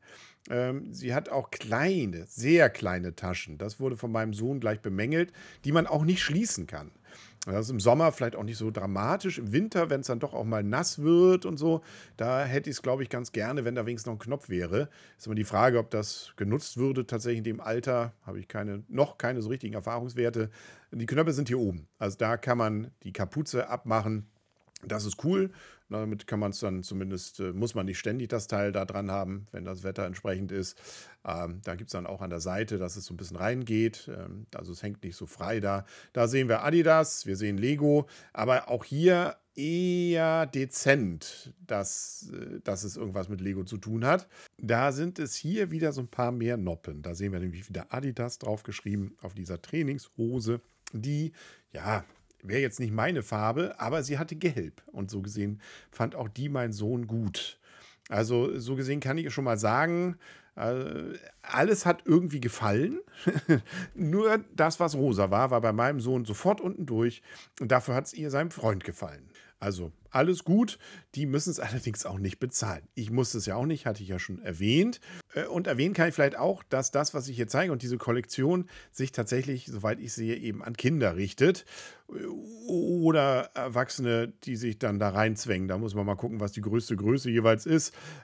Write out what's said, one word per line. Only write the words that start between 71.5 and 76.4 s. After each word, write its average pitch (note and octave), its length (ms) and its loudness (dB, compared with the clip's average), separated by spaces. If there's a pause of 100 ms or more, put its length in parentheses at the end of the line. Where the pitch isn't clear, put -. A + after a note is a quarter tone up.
<laughs> - 0 -
allerdings G#2+ 460 -4
auch F#2+ 120 -6
nicht G2 200 -4
bezahlen. G2+ 460 -4 (100)
Ich A2 160 -6
musste A#2+ 280 0
es G2+ 80 -4
ja G2+ 100 -2
auch C3 100 0
nicht, D#3 200 -4
hatte G#2 160 -4
ich F#2 60 -12
ja F#2 100 -2
schon F2+ 220 -8
erwähnt. A#2 600 2 (340)
Äh, D#3+ 120 -2
und F3+ 200 -4
erwähnen D3+ 280 0
kann E3+ 140 4
ich D#3 60 -2
vielleicht C#3 240 4
auch, F3 240 0